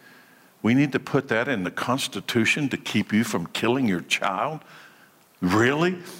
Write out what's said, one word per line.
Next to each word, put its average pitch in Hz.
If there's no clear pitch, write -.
We 110
need 139
to 139
put -
that 113
in 120
the 90
Constitution 120
to 110
keep -
you 107
from 101
killing 123
your 90
child? 120
Really? 135